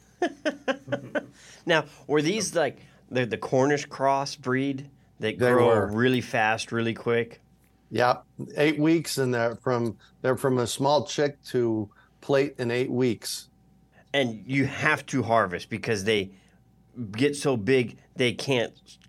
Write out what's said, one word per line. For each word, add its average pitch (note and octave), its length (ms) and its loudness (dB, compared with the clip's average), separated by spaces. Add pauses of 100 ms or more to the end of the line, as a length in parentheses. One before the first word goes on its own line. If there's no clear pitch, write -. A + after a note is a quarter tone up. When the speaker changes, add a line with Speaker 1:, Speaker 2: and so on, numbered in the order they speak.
(200)
Speaker 1:
<laughs> F4 100 -2 (1400)
Now, D#3 160 4 (220)
were D3+ 160 2
these, F3+ 320 -2
like, D3+ 240 0 (320)
the, B2 160 0
the G#2+ 100 -4
Cornish C#3 500 0
cross C#3 500 -2
breed C3 520 -4 (300)
that A2 200 -4
Speaker 2:
They B2 140 4
Speaker 1:
grow B2 140 6
Speaker 2:
were. A2 220 4
Speaker 1:
really A#2+ 320 2
fast, A2 520 0
really A2+ 220 -2
quick? A#2 460 -2 (500)
Speaker 2:
Yep. B2 340 2 (320)
Eight D3+ 220 2
weeks, D#3+ 400 0
and B2+ 160 0
they're A#2 220 0
from, A#2+ 400 -2 (260)
they're B2+ 140 2
from C3 220 0
a A#2+ 80 0
small C#3 400 0
chick D3 400 -2
to A2+ 420 -2 (320)
plate C#3+ 380 0
in A#2+ 120 -4
eight B2+ 200 -2
weeks. B2 580 -2 (640)
Speaker 1:
And A#2 340 -2
you C3+ 200 0
have D3 400 -2
to C3+ 160 -2
harvest G#2 460 0
because G#2 360 -4
they G2+ 260 0 (840)
get C#3+ 240 0
so C#3+ 200 0
big, A#2 400 2 (180)
they B2 180 0
can't B2 400 -2 (360)